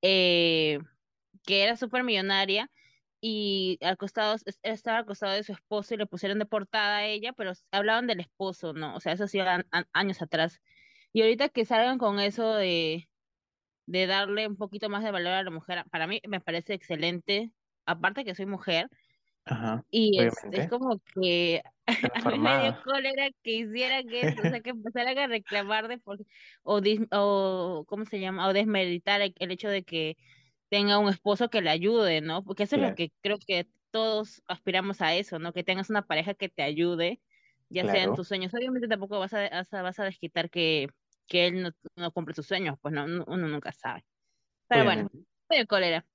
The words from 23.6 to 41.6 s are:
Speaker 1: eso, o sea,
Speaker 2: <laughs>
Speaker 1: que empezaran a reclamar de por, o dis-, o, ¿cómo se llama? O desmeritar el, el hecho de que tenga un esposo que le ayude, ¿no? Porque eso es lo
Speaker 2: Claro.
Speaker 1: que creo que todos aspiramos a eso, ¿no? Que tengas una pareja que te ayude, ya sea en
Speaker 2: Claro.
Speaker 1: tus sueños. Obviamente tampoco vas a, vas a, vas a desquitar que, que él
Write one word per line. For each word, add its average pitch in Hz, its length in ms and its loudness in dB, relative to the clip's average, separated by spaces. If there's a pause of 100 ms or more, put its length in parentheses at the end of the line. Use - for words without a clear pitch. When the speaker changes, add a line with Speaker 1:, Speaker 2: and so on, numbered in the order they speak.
Speaker 1:
eso, 226 300 0
o - 80 2
sea, 247 100 -4
Speaker 2:
<laughs> 220 40 -20
Speaker 1:
que 240 80 -8
empezaran 240 480 -4
a 277 80 0
reclamar 214 600 -2
de 240 120 -6
por, 202 180 -12 (460)
o 208 180 4
dis-, 214 300 4
o, 190 760 2
¿cómo 208 180 -6
se 208 140 -8
llama? 190 280 -2
O 196 60 4
desmeritar 196 680 2
el, 190 160 0
el 180 140 -4
hecho 185 180 -6
de 196 140 -2
que 160 340 -4 (520)
tenga 202 280 4
un 208 120 6
esposo 202 420 2
que 214 100 2
le 165 80 0
ayude, 175 520 4
¿no? 160 220 -4
Porque 196 200 -2
eso 202 120 0
es 285 60 4
lo 269 60 2
Speaker 2:
Claro. 196 80 -2
Speaker 1:
que 165 160 -4 (100)
creo 208 160 0
que 180 300 -4 (240)
todos 220 560 -2
aspiramos 190 540 -2
a 160 120 2
eso, 180 240 -2
¿no? 170 160 -8
Que 180 100 -6
tengas 190 280 -2
una 208 160 2
pareja 165 260 0
que 196 160 -6
te - 140 -4
ayude, 170 580 0 (480)
ya 185 140 -4
sea 208 140 2
en - 80 4
Speaker 2:
Claro. 101 100 2
Speaker 1:
tus 175 120 -6
sueños. 185 260 -4
Obviamente 247 340 -2
tampoco 202 320 -2
vas 190 160 -4
a, 202 120 0
vas 180 240 -8
a, 202 120 -6
vas 180 160 -6
a 208 60 -2
desquitar 170 440 -6
que, 160 380 0 (400)
que 175 180 4
él 180 160 0